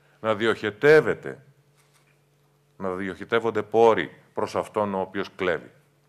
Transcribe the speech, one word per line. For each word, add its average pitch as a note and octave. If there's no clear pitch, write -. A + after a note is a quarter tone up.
να A2
διοχετεύεται, G#2+
να F#2+
διοχετεύονται G2+
πόροι A2
προς G2+
αυτόν G2+
ο F#2+
οποίος F#2+
κλέβει; E2+